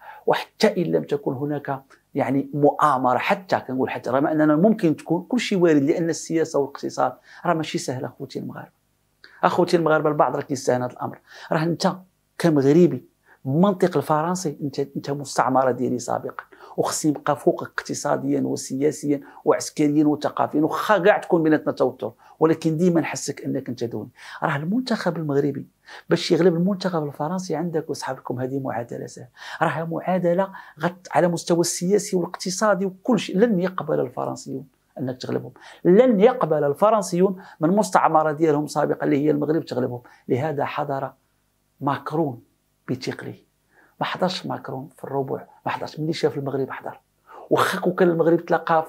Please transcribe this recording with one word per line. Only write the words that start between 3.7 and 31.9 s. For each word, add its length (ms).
حتى 200
رغم 180
اننا 280
ممكن 400
تكون، 280
كل 160
شيء 200
وارد، 240
لان 260
السياسه 500
والاقتصاد 540
راه 80
ماشي 240
سهله 300
اخوتي 320
المغاربه. 320
اخوتي 340
المغاربه 320
البعض 260
راه 60
كيستهان 400
هذا 120
الامر، 260
راه 120
انت 320
كمغربي 680
بالمنطق 520
الفرنسي 640
انت، 180
انت 320
مستعمره 600
ديالي 280
سابقاً، 440
وخصني 340
نبقى 240
فوقك 320
اقتصادياً 720
وسياسياً 800
وعسكرياً 600
وثقافياً، 560
واخا 360
كاع 200
تكون 260
بيناتنا 280
توتر، 400
ولكن 380
ديماً 240
نحسك 440
انك 240
انت 140
دوني. 260
راه 120
المنتخب 640
المغربي 500
باش 220
يغلب 240
المنتخب 500
الفرنسي 500
عندك 340
وصحابكم 500
هذه 200
معادله 460
سهله، 220
راه 220
معادله 680
غت-، 320
على 160
مستوى 320
السياسي 560